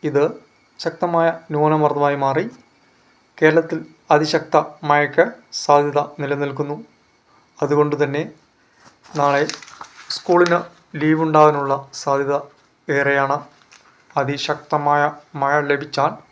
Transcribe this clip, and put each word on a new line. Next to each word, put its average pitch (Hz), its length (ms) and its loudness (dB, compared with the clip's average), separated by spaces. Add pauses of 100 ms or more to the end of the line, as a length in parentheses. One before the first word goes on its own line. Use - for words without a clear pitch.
ഇത് 147 280 0 (480)
ശക്തമായ 165 540 0 (180)
ന്യൂനമർദ്ദമായി 147 640 2
മാറി 139 340 -2 (920)
കേരളത്തിൽ 160 440 2 (240)
അതിശക്ത 156 520 2 (200)
മഴയ്ക്ക് 147 500 2 (200)
സാധ്യത 147 500 2 (180)
നിലനിൽക്കുന്നു. 143 640 -6 (760)
അതുകൊണ്ട് 147 420 0
തന്നെ 143 260 -6 (840)
നാളെ 143 300 2 (640)
സ്കൂളിന് 175 500 2 (360)
ലീവുണ്ടാകാനുള്ള 151 960 2
സാധ്യത 139 440 -2 (560)
ഏറെയാണ്. 139 520 0 (720)
അതിശക്തമായ 147 960 -2 (220)
മഴ 143 260 0
ലഭിച്ചാൽ 143 500 -2 (220)